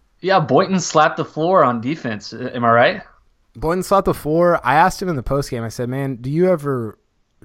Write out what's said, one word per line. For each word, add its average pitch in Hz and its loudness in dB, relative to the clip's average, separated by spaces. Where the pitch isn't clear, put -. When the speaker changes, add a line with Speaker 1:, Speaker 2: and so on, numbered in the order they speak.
Speaker 1:
Yeah, 190 2
Boynton 170 2
slapped 156 2
the 156 -4
floor 165 2
on 120 0
defense. 120 -8
Uh, 120 -10
am 120 -4
I 117 4
right? 143 4
Speaker 2:
Boynton 165 -4
slapped 190 2
the 180 2
floor. 165 0
I 127 2
asked 180 2
him 190 -4
in 170 -4
the 123 -6
postgame, 135 -4
I 113 -8
said, 120 -8
"Man, 135 -6
do 123 -10
you 170 2
ever 139 -4